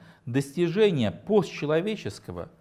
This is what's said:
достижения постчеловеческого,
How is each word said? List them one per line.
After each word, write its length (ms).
достижения 840
постчеловеческого, 1400